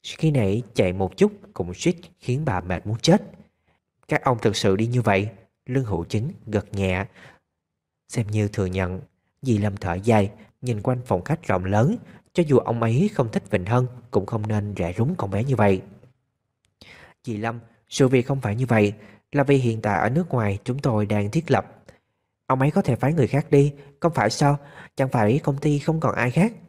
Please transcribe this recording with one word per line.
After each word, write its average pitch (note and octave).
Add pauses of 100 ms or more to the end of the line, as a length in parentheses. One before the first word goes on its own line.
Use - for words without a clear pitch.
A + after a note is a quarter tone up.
Khi -
nãy A#2 (100)
chạy F#2
một F#2+
chút G#3 (220)
cũng F2+
suýt F3 (240)
khiến C3+
bà F#2
mệt F2+
muốn A2+
chết. F3+ (840)
"Các -
ông B2+
thực G#2
sự G2
đi A2
như A#2+
vậy?" G#2 (360)
Lương B2+
Hữu E2+
Chính A2+ (140)
gật G#2
nhẹ, F#2+ (1040)
xem A2
như G#2+
thừa G2+
nhận. F#2 (400)
Dì A#2+
Lâm G2+
thở F2
dài, G#2 (300)
nhìn A#2
quanh B2
phòng F2+
khách -
rộng F#2
lớn, C3+ (380)
cho F3
dù C#3
ông A#2
ấy C3
không A#2
thích -
Vịnh F#2
Hân B2 (240)
cũng G2+
không G#2+
nên G#2
rẻ F2
rúng C#3+
con G2
bé G2+
như C3+
vậy. G2+ (1400)
"Dì A2
Lâm, A#2 (300)
sự C3+
việc B2+
không C3+
phải G#2
như B2+
vậy, G#2 (380)
là C#3+
vì C#3
hiện A2+
tại G2+
ở G#2+
nước E3
ngoài G#2
chúng B2+
tôi G#2+
đang G#2
thiết D#3+
lập." - (640)
"Ông C3
ấy C#3+
có G3
thể B2+
phái C#3+
người D3
khác -
đi, C#3+ (260)
không E3+
phải A2
sao? C#3+ (380)
Chẳng C3+
phải A#2+
công C#3
ty D3
không D#3+
còn B2
ai A#2+
khác? G#3+ (160)